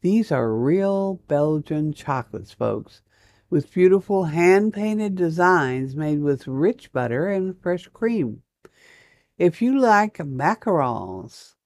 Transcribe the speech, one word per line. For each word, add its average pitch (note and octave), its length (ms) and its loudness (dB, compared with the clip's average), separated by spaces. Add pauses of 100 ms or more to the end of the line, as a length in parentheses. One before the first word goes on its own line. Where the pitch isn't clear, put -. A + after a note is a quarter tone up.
These G#3 320 0
are A#2+ 200 0
real F#3+ 760 0
Belgian D3+ 640 -2
chocolates, B2 600 -8
folks, A2 480 -6 (480)
with - 240 -2
beautiful F#3+ 520 2
hand-painted G3+ 880 2
designs D#3+ 800 0
made D3+ 260 -2
with C#3+ 280 -2
rich D3 440 -2
butter B2+ 360 -2
and F#3+ 340 -4
fresh F3+ 300 -4
cream. G#3+ 500 -4 (960)
If F3 240 2
you C4 160 2
like G#3+ 400 2
macarons, C3 1400 -4 (120)